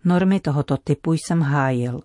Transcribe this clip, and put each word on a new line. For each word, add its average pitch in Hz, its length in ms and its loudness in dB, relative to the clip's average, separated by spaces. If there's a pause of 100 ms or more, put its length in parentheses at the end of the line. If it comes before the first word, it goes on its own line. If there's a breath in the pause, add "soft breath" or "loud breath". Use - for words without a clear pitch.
Normy 185 360 2
tohoto 139 360 -2
typu - 360 -2
jsem 165 280 -2
hájil. 131 640 0